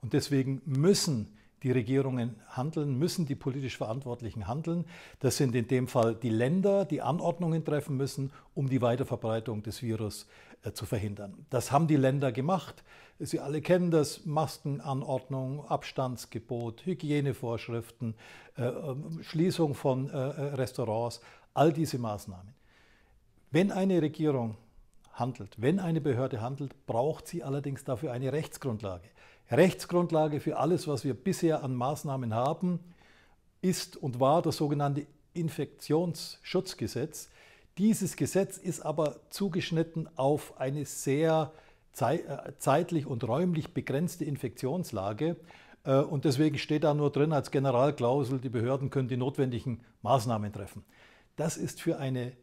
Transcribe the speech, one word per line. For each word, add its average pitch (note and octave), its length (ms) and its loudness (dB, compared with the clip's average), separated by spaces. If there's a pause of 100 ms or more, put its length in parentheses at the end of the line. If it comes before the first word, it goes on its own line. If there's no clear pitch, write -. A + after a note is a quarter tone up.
Und A2+ 100 -4
deswegen C3+ 520 2
müssen D3 680 2 (280)
die B2+ 80 2
Regierungen B2+ 640 0 (120)
handeln, C#3+ 520 -2
müssen E3+ 260 0
die C3+ 100 -4
politisch C3+ 420 -4
Verantwortlichen A#2 720 -6
handeln. E3 380 -2 (340)
Das B2 180 2
sind B2+ 180 2
in A#2 120 2
dem B2+ 200 2
Fall A2+ 260 4
die A2+ 160 -2
Länder, F#3 560 4
die - 160 -2
Anordnungen E3 640 0
treffen D3 320 -2
müssen, C3+ 340 -4 (220)
um C#3 160 0
die B2+ 140 4
Weiterverbreitung A#2 800 0
des - 180 -8
Virus, A2 460 -4 (340)
äh, A2+ 120 -8
zu - 120 -8
verhindern. G2+ 640 -6
Das B2 220 -2
haben D3+ 160 6
die D#3 80 4
Länder C3+ 360 4
gemacht. D3+ 520 -2 (360)
Sie - 200 -4
alle C#3+ 220 -4
kennen F3 300 4
das, D3+ 340 2
Maskenanordnung, C#3 1400 -4
Abstandsgebot, A#2+ 1200 -4
Hygienevorschriften, B2 1300 -2 (420)
äh, B2+ 80 -2
ähm, D3+ 560 -6
Schließung D#3+ 540 0
von, C3 340 0
äh, - 40 -10
äh, C#3+ 420 -4
Restaurants, A#2 680 -2 (320)
all D3 180 6
diese C#3+ 280 -2
Maßnahmen. G#2 540 -8 (1000)
Wenn F#3+ 200 4
eine F#3+ 300 4
Regierung C#3 560 0 (560)
handelt, A#2+ 480 -6
wenn D#3+ 180 4
eine E3 220 0
Behörde C3 400 0
handelt, C3+ 460 -8
braucht C3+ 400 0
sie E3+ 160 -8
allerdings C#3 400 -4
dafür C3 280 -4
eine B2+ 220 -2
Rechtsgrundlage. G#2+ 760 -6 (440)
Rechtsgrundlage D#3+ 880 4
für C#3+ 180 -2
alles, D3 300 2
was C#3+ 160 -2
wir C3+ 100 0
bisher D#3 500 0
an C3 120 -2
Maßnahmen B2+ 580 -2
haben, E3 460 0 (840)
ist - 340 0
und B2 240 -4
war C#3+ 220 6
das E3 160 0
sogenannte C#3+ 480 0 (280)
Infektionsschutzgesetz. - 2000 -4 (480)
Dieses G3 380 2
Gesetz - 420 0
ist - 240 -6
aber D3+ 380 -2 (100)
zugeschnitten E3 840 -2
auf C#3+ 440 0
eine C3+ 260 -4
sehr D#3 680 0 (420)
zei-, C3+ 340 0
äh, C#3+ 300 -10
zeitlich D#3 480 2
und C3 220 -4
räumlich D#3 460 0
begrenzte D3+ 520 -2
Infektionslage. C3+ 1120 -4 (480)
Äh, C3+ 140 4
und C#3+ 280 2
deswegen C#3+ 320 4
steht D3+ 260 0
da D3+ 100 6
nur D3 180 2
drin D3+ 220 4
als C3+ 180 0
Generalklausel, C3+ 880 4
die B2+ 100 -4
Behörden B2+ 400 0
können C3 180 0
die B2+ 100 -2
notwendigen B2+ 640 0 (200)
Maßnahmen G#2+ 500 2
treffen. G2+ 320 -12 (520)
Das D#3 220 -2
ist D3+ 240 -6
für D#3+ 160 0
eine B2+ 460 -4